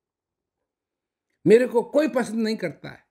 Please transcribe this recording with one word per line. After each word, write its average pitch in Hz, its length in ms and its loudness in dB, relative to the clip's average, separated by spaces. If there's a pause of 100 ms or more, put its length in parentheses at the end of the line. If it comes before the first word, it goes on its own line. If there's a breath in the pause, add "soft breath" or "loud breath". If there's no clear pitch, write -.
(1400)
"मेरे 233 220 6
को 220 160 0
कोई 302 260 0
पसंद 226 340 -4
नहीं 220 140 -4
करता 147 340 -12
है 123 200 -20